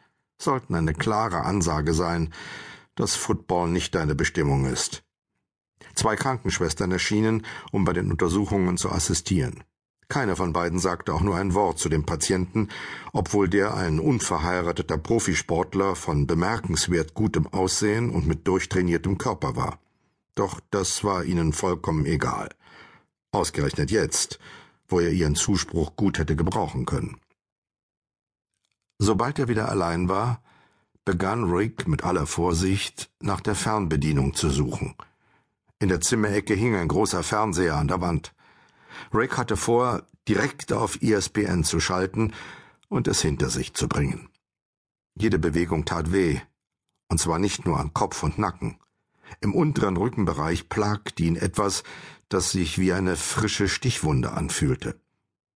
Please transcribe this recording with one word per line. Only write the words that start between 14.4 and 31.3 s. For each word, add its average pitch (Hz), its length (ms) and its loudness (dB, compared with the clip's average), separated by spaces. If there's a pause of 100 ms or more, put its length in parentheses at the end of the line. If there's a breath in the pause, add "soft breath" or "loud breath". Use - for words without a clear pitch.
Profisportler 92 1000 0
von 73 300 0
bemerkenswert 85 880 0
gutem 90 320 0
Aussehen 104 640 0
und 80 160 0
mit 78 200 -2
durchtrainiertem 90 680 2
Körper 120 400 -2
war. - 220 -4 (560)
Doch 98 260 -2 (100)
das 98 340 0
war 92 200 0
ihnen 82 280 2
vollkommen 82 540 -2
egal. - 440 -2 (800 loud breath)
Ausgerechnet 76 600 0
jetzt, - 480 0 (500 loud breath)
wo 90 120 4
er 85 100 2
ihren 78 260 2
Zuspruch - 600 0
gut 98 220 2
hätte 78 180 0
gebrauchen 90 500 0
können. - 340 -4 (1800)
Sobald 110 400 2
er 135 100 2
wieder 110 200 2
allein 87 400 2
war, 110 340 0 (640 soft breath)
begann 98 460 0